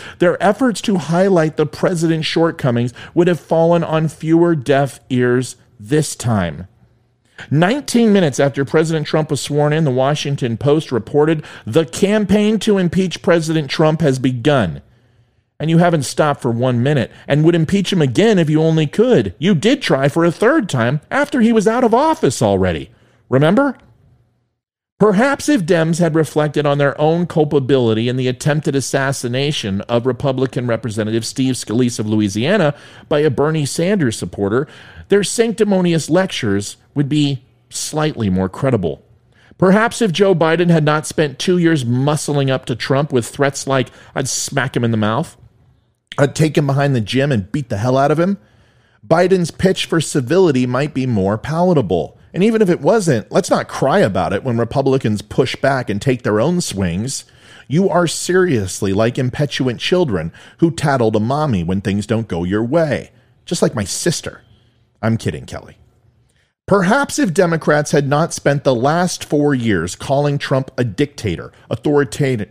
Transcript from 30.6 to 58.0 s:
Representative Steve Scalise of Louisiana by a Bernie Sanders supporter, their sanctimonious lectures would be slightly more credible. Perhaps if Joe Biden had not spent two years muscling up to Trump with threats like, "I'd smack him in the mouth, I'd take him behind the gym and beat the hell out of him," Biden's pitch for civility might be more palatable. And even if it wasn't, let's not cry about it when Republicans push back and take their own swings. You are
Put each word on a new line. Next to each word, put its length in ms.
Representative 580
Steve 300
Scalise 420
of 80
Louisiana 680
by 100
a 120
Bernie 360
Sanders 500
supporter, 520
their 160
sanctimonious 840
lectures 680
would 140
be 340
slightly 640
more 180
credible. 540
Perhaps 440
if 100
Joe 240
Biden 340
had 140
not 200
spent 360
two 180
years 260
muscling 640
up 180
to 100
Trump 360
with 140
threats 400
like, 240
"I'd 140
smack 480
him 80
in 80
the 40
mouth, 400
I'd 200
take 200
him 120
behind 260
the 60
gym 320
and 180
beat 200
the 80
hell 200
out 140
of 80
him," 180
Biden's 460
pitch 340
for 160
civility 640
might 300
be 120
more 300
palatable. 840
And 80
even 200
if 80
it 100
wasn't, 500
let's 200
not 180
cry 300
about 340
it 100
when 140
Republicans 640
push 340
back 360
and 100
take 220
their 180
own 220
swings. 640
You 220
are 160